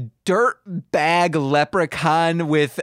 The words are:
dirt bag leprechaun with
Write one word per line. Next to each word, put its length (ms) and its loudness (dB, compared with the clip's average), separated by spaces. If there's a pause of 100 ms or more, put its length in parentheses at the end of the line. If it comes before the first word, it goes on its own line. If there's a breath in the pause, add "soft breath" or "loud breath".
(240)
dirt 340 0 (340)
bag 440 0
leprechaun 1120 0
with 360 0